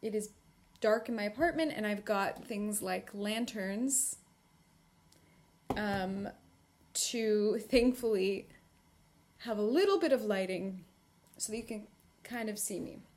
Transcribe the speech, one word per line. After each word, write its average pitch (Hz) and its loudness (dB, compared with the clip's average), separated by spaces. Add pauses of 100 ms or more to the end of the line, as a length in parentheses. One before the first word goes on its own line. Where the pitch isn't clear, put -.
it 214 -4
is 214 -2 (500)
dark 226 4
in 240 -2
my 208 -2
apartment, 302 2
and 214 -2
I've 208 -2
got - 0
things 208 -2
like 190 -4
lanterns, 214 -2 (1600)
um, 196 -2 (680)
to 214 2
thankfully 220 2 (880)
have 226 -6
a 208 2
little 370 4
bit 320 4
of 247 4
lighting 190 -2 (540)
so - -6
that 220 -4
you 233 -6
can 214 -8 (360)
kind 233 -6
of 208 -6
see 175 -4
me. 165 -10 (180)